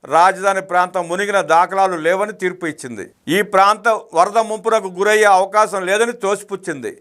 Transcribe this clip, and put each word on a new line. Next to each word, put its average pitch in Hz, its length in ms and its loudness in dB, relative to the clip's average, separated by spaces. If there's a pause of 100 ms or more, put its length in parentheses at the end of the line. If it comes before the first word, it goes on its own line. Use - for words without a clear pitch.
రాజధాని 185 640 2
ప్రాంతం 180 400 0
మునిగిన 196 280 -2 (120)
దాఖలాలు 180 460 2 (100)
లేవని 196 360 -2
తీర్పు 180 300 -6
ఇచ్చింది. 113 320 -14 (320)
ఈ - 20 2 (160)
ప్రాంతం 214 420 2 (220)
వరద 202 200 2 (120)
ముంపునకు 220 380 -2 (100)
గురయ్యే 214 300 4 (100)
అవకాశం 196 500 0
లేదని 226 340 0
తోసిపుచ్చింది. 190 800 -6